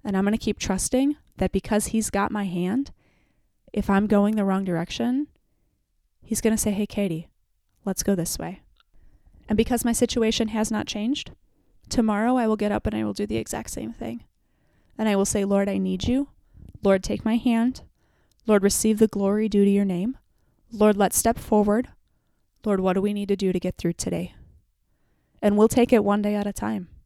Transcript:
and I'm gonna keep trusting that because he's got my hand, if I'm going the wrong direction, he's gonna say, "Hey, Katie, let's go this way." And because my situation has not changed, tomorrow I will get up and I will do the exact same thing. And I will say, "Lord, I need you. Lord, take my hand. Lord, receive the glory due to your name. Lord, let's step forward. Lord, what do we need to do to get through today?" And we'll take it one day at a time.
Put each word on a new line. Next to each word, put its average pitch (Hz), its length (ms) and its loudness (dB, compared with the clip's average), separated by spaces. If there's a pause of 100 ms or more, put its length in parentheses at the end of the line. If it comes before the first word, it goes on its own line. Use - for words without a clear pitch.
and 208 120 -2
I'm 190 100 2
gonna 208 120 2
keep - 220 -4
trusting 262 580 0 (200)
that 185 140 0
because 208 360 -2
he's 220 240 -2
got 202 200 -2
my 208 140 -4
hand, 185 460 -2 (840)
if 208 160 -4
I'm 196 160 4
going 208 300 4
the 208 100 0
wrong 196 180 0
direction, 233 640 -2 (920)
he's - 180 -4
gonna 220 160 2
say, 208 160 0
"Hey, 202 140 -2
Katie, 175 440 -4 (540)
let's 190 200 -6
go 202 100 2
this 170 240 -4
way." 170 240 -10 (880)
And 214 80 2
because 233 260 0
my 240 80 0
situation 226 580 0
has 214 200 -2
not - 160 -4
changed, 220 460 -6 (580)
tomorrow 220 460 2
I 247 100 2
will 220 100 2
get 208 160 -2
up 214 140 -2
and 214 100 -4
I 220 80 -2
will 208 100 -4
do 208 120 -4
the 214 120 -4
exact 220 340 -8
same 220 200 -10
thing. 233 320 -10 (720)
And 220 120 -2
I 208 80 2
will 196 100 2
say, 202 200 -2
"Lord, 202 240 2
I 196 80 -2
need 185 300 -2
you. 269 200 0 (560)
Lord, 196 200 4
take 208 200 -6
my 220 140 0
hand. 233 460 0 (640)
Lord, 208 180 4
receive 208 360 2
the 220 80 6
glory 202 400 0
due 202 160 4
to 202 80 6
your 202 140 2
name. 190 320 -2 (540)
Lord, 208 260 4
let's 202 200 2
step 233 220 0
forward. 208 500 2 (760)
Lord, 196 160 0
what 185 120 2
do 190 80 0
we 208 120 -2
need 202 160 -6
to 202 80 0
do 185 160 0
to 180 60 -2
get 180 180 -6
through 170 160 -2
today?" 180 400 -6 (1080)
And 208 160 4
we'll 214 120 6
take 240 240 4
it 214 100 4
one 202 180 0
day 208 140 -2
at 202 100 -4
a 202 80 -6
time. 208 360 -6 (160)